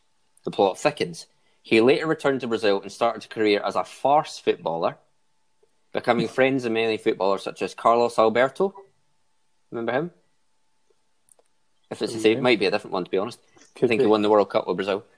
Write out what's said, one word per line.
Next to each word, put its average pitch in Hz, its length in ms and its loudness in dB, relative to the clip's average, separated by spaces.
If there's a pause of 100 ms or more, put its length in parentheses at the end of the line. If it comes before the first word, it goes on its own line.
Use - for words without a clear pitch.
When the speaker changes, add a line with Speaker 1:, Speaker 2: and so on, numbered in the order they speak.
(440)
Speaker 1:
The 98 60 -8
plot 95 300 0
thickens. - 480 -4 (340)
He 110 200 2
later 151 260 4
returned 143 340 -2
to 127 60 -8
Brazil 104 340 0
and 101 100 -12
started 113 340 -4
a - 20 -18
career 107 360 2
as 98 120 -4
a 92 80 0
farce - 560 0
footballer, 85 580 -2 (960)
becoming 117 360 -2
Speaker 2:
<laughs> - 120 -8
Speaker 1:
friends 131 240 2
with 113 100 -4
many 113 240 -2
footballers 95 460 -2
such - 180 -12
as 95 140 -6
Carlos 117 420 2
Alberto. 123 560 2 (960)
Remember 117 220 -6
him? 156 200 -4 (1800)
If - 100 -10
it's 113 120 -4
the 113 60 -8
same, 110 180 2
Speaker 2:
Okay. 139 40 -6
Speaker 1:
might 123 180 4
be 98 60 0
a 90 60 2
different 104 220 -4
one, 92 120 -4
to - 60 -14
be 98 80 0
honest. 113 200 -6 (360)
Speaker 2:
Could - 100 0
Speaker 1:
I - 20 4
think 117 140 2
he 117 60 4
Speaker 2:
be. - 20 4
Speaker 1:
won 107 140 4
the 107 80 2
World 104 180 4
Cup - 180 -2
with 90 100 -2
Brazil. 98 260 -4 (140)